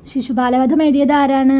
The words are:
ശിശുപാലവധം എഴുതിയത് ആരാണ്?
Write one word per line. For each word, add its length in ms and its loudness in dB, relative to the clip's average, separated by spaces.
ശിശുപാലവധം 760 -2
എഴുതിയത് 300 2
ആരാണ്? 480 2